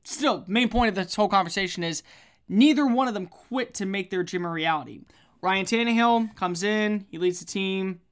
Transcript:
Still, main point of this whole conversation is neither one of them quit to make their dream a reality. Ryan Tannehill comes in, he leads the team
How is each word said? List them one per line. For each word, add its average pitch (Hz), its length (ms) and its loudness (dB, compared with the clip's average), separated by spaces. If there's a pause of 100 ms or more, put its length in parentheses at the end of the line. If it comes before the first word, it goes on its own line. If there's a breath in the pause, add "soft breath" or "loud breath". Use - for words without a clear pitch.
Still, 254 420 -2
main 233 240 0
point 233 180 2
of 196 60 -2
this 180 200 -4
whole 214 140 2
conversation 185 560 0
is 165 180 -4 (460 soft breath)
neither 277 380 6
one 254 220 2
of 220 60 -4
them 190 120 -6
quit - 480 -8
to 202 100 -4
make 190 240 -4
their 180 140 -2
dream 175 240 -4
a 170 40 -4
reality. 160 500 -2 (420 soft breath)
Ryan 190 240 0
Tannehill 233 680 2
comes 180 280 -4
in, 208 480 0
he 165 80 -12
leads 180 220 0
the 175 40 -16
team 190 560 -4 (100)